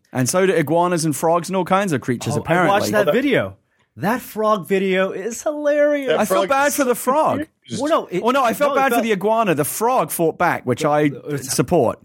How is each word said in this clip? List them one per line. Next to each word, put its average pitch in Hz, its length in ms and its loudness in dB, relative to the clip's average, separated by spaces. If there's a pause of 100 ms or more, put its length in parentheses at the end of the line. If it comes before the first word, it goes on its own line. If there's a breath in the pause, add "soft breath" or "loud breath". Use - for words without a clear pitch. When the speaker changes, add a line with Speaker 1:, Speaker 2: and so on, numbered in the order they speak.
(120)
Speaker 1:
And 127 160 -2
so 185 180 2
do 185 80 4
iguanas 165 520 0
and 147 100 -2
frogs 170 320 0
and 180 80 -4
all 185 100 -2
kinds 190 280 0
of 120 80 0
creatures, 131 340 -4
Speaker 2:
Oh, - 60 -2
Speaker 1:
apparently. 170 300 2
Speaker 2:
I 202 80 2
watched 208 120 -2
that 208 140 2
Speaker 3:
Well, - 0 -
that 147 80 2
Speaker 2:
video. 190 440 0 (400)
That 214 240 -2
frog 214 460 -2
video 190 440 0
is 208 320 -8
hilarious. 294 640 0
Speaker 3:
That - 120 2
Speaker 1:
I 214 60 0
felt 190 220 0
Speaker 3:
frog - 20 0
Speaker 1:
bad 277 200 2
Speaker 3:
is - 60 -4
Speaker 1:
for 285 80 0
the 247 120 0
frog. 285 500 0 (160)
Speaker 3:
confused. - 180 -10
Speaker 2:
Well, 294 120 -2
no, 277 160 0
it, 185 160 -4
Speaker 1:
Well, 240 100 2
no, 277 100 2
I 226 120 2
felt 285 160 0
Speaker 2:
no, - 20 -2
it 262 80 -2
Speaker 1:
bad 269 80 2
for 233 60 2
Speaker 2:
felt 240 80 2
Speaker 1:
the 226 80 0
iguana. 208 420 2
The 143 120 0
frog 226 440 0
fought - 300 0
back, 160 260 0
which 123 180 -2
I 151 280 2 (140)
Speaker 2:
It's, 143 280 -6
Speaker 1:
support. 151 500 2